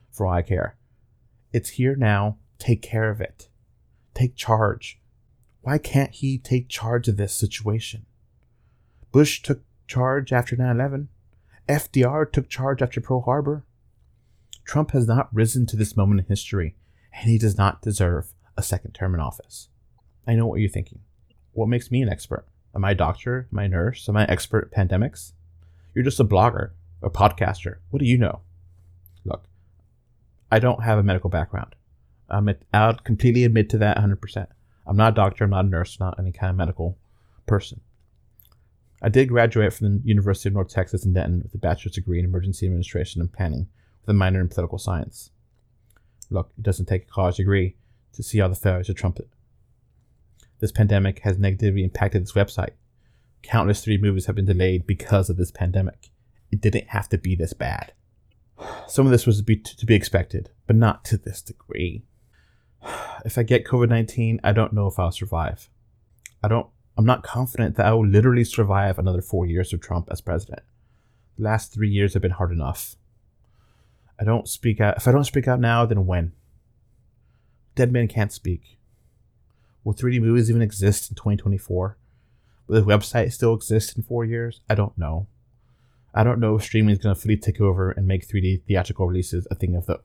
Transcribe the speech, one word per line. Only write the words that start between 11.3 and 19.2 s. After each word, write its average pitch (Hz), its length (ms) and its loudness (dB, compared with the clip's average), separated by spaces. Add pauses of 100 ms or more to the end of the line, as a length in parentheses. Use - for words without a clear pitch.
F 143 220 -2
D 127 140 4
R 147 200 2
took - 240 -2
charge 135 340 -2
after 123 180 -2
Pearl 127 220 -2
Harbor. 143 420 -2 (1000)
Trump - 280 -2
has 123 140 0
not 117 280 0
risen 113 320 2
to 110 100 -6
this 104 200 -2
moment 101 240 4
in 90 60 -4
history, 95 500 -4 (360)
and 117 180 -2
he 113 80 4
does 101 200 0
not 98 240 0
deserve 90 520 -2 (220)
a 98 60 -4
second - 300 -6
term 92 220 -4
in 80 60 -2